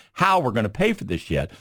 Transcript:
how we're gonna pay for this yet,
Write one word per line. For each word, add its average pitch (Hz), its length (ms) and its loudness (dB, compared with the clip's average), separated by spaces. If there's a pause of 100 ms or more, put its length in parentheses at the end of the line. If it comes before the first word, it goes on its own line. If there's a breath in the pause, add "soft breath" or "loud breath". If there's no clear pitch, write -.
(120 loud breath)
how 190 260 2
we're 127 140 0
gonna 110 160 0
pay 208 240 0
for - 120 -10
this - 260 -6
yet, 71 200 -2 (100)